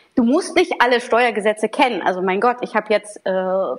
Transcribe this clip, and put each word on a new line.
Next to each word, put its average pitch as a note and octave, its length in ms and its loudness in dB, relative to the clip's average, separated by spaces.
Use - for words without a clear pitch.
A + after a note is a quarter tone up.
Du B3 80 4
musst C#4+ 320 0
nicht F4 240 2
alle B3 200 2
Steuergesetze A3 720 0
kennen. B3 320 0
Also F#3 200 -2
mein F#3+ 200 0
Gott, A#3+ 200 2
ich G#3+ 140 -8
hab G#3+ 140 -2
jetzt, G#3 360 -2
äh, F#3 520 -2